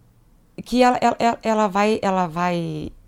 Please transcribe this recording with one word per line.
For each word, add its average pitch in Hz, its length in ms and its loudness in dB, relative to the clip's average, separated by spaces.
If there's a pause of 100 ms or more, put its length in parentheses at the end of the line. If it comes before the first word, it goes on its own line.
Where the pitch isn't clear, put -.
(640)
que 247 180 2
ela, 247 180 4
ela, 233 180 0
ela, 233 240 0
ela 214 260 0
vai, 208 340 0
ela 185 240 0
vai 165 640 -4 (180)